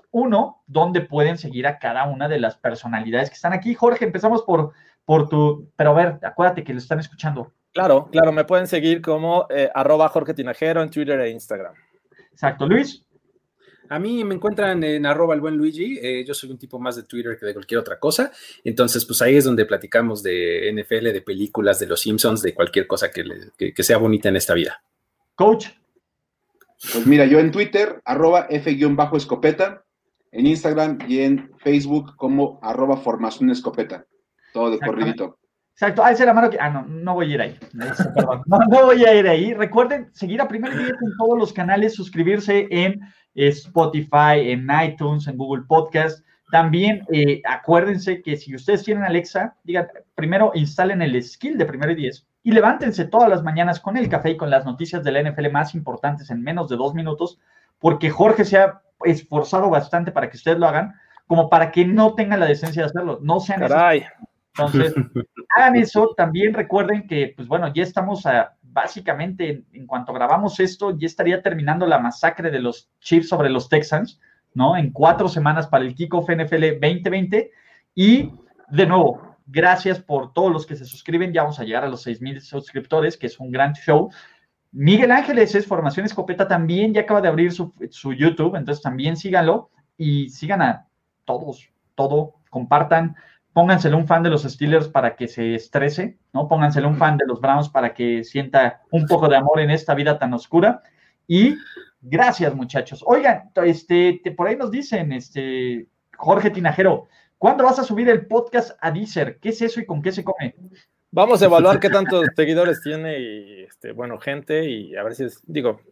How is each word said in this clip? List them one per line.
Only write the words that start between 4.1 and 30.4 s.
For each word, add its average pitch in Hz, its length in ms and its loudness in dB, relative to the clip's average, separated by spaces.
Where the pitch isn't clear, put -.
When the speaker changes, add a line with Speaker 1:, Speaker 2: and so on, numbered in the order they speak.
Speaker 1:
por, 156 300 0
por 156 240 2
tu... 151 460 0
Pero 147 160 4
a - 20 4
ver, 165 300 2
acuérdate 180 400 -2
que 135 100 -10
lo 127 60 -8
están 127 200 -6
escuchando. 147 540 -8
Speaker 2:
Claro, 147 400 2
claro, 160 200 4
me 156 140 0
pueden 180 200 2
seguir 165 360 0
como, 165 500 0
eh, 139 240 0
arroba 151 340 4
Jorge 156 240 -2
Tinajero 139 480 -4
en 156 80 -4
Twitter 147 300 -4
e 120 100 -2
Instagram. 104 460 -12
Speaker 1:
Exacto, 139 340 -4
Luis. 233 400 0
Speaker 3:
A 147 100 -6
mí 226 240 -4
me 196 120 -4
encuentran 190 480 -4
en 151 220 -2
arroba 156 280 2
el 147 80 -2
buen 156 160 -4
Luigi, 156 440 -4
eh, 127 220 -6
yo 139 100 -10
soy 131 180 -12
un 127 80 -16
tipo 127 200 -16
más 123 160 -8
de 117 80 -14
Twitter 117 360 -10
que 104 80 -10
de 104 60 -6
cualquier 104 260 -6
otra - 200 -8
cosa, 247 320 -2
entonces 117 400 0
pues - 180 -4
ahí 127 140 4
es 143 100 6
donde 113 200 2
platicamos 107 560 -2
de 90 480 -2
N 107 120 -4
F 113 160 -4
L, 113 140 -2
de 98 100 -6
películas, 101 580 -2
de 98 80 -6
los 82 120 -4
Simpsons, 110 440 0
de 87 100 -2
cualquier 87 320 0
cosa 95 260 -2
que, 90 120 -10
le, - 120 -12
que, 92 160 -6
que 92 100 -4
sea 117 140 4
bonita 107 320 2
en 95 60 2
esta 87 180 -2
vida. - 280 -4
Speaker 1:
Coach. 214 340 2
Speaker 4:
Pues 117 140 -2
mira, 143 180 6
yo 143 140 6
en 160 120 4
Twitter, 202 540 -2
arroba 165 440 2
F 147 240 -4
guion 143 220 2
bajo 147 220 0
escopeta, 160 680 -2
en 120 160 0